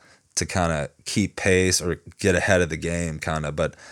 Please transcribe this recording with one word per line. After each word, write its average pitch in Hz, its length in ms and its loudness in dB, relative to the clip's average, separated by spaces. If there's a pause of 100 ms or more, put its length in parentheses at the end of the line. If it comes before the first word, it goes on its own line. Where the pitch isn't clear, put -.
(360)
to 87 100 -2
kinda 82 440 0 (160)
keep - 300 0
pace 92 460 2
or 87 200 -4 (180)
get 95 160 4
ahead 90 260 4
of 85 80 0
the 80 80 -6
game, 85 400 -4
kinda. 78 340 -4
But 76 240 -4 (160)